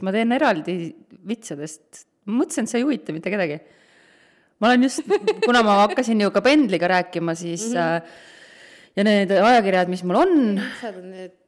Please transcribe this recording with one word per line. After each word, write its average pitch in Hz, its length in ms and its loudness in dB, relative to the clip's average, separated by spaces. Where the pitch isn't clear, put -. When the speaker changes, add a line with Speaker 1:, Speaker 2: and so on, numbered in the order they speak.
Speaker 1:
ma 190 120 -4
teen 226 200 0
eraldi 185 420 0
vitsadest. 160 800 -12
Ma 226 180 -2
mõtlesin, 294 240 -4
et - 40 -8
sa 247 80 -4
ei 247 80 0
huvita 226 280 -4
mitte 175 200 -6
kedagi. 160 260 -2
Ma 220 80 4
olen 247 160 4
just, 269 200 -4
<laughs> 220 200 -2
kuna 240 180 4
ma 202 180 4
hakkasin 220 400 2
ju 196 100 2
ka 202 100 0
pendliga 202 480 2
rääkima, 170 480 -2
siis, 175 320 -8
Speaker 2:
Mhm. 233 80 -2
Speaker 1:
äh, 165 240 0
ja 202 60 2
need 202 280 2
ajakirjad, 196 580 4
mis 180 140 -6
mul 180 120 -2
on, 277 420 2
Speaker 2:
Vitsad 220 400 -10
on 185 140 -18
need 185 200 -16